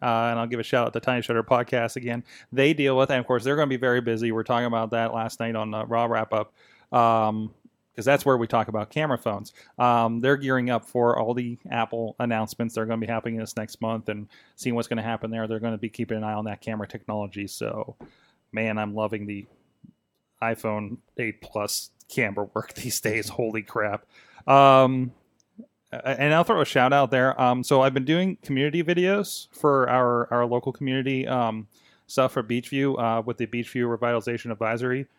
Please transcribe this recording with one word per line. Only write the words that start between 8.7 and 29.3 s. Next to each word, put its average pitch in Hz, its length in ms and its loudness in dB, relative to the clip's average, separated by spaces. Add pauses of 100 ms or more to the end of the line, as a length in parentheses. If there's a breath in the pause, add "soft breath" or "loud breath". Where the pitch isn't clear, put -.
camera 147 280 -2
phones. 104 340 -6 (260 soft breath)
Um, 117 420 4
they're 135 160 4
gearing 131 340 0
up 117 140 0
for 120 340 2
all 117 160 -2
the 120 240 -6 (120)
Apple 117 480 -4
announcements 117 560 -2
that 113 60 -2
are 110 60 -2
gonna 113 140 -2
be 110 60 -4
happening 113 320 -4
this 113 180 -10
next 107 240 -10
month 113 280 -4
and 104 200 -8 (280 soft breath)
seeing 123 180 -4
what's 117 140 -4
gonna 113 140 -4
happen 113 280 -6
there. 113 160 -6
They're 110 140 -6
gonna 113 180 -4
be 110 120 -6
keeping 117 260 -6
an 107 80 -6
eye 107 100 -4
on 107 120 -6
that 104 160 -10
camera 107 240 -8
technology. 104 600 -8
So, - 500 -8 (560 loud breath)
man, 110 260 -2
I'm 104 160 -4
loving 107 320 -4
the 101 200 -10 (960)
iPhone 110 560 -4 (180)
eight 113 240 -6
Plus - 500 -6 (180)
camera 104 460 -2
work - 200 -6
<laughs> - 0 -
these - 260 -6
days. 110 300 -2
Holy 110 320 -4
crap. 104 420 -4 (420 loud breath)
Um, 131 680 6 (800)
a-, 123 300 -6
and 147 140 4
I'll 170 100 4
throw 202 160 2
a 143 60 2
shout 131 260 4
out 139 180 4
there. 131 300 2
Um, 123 240 2
so 135 160 4
I've 131 140 4
been 135 100 -2
doing 175 380 0
community 147 400 0
videos 180 680 0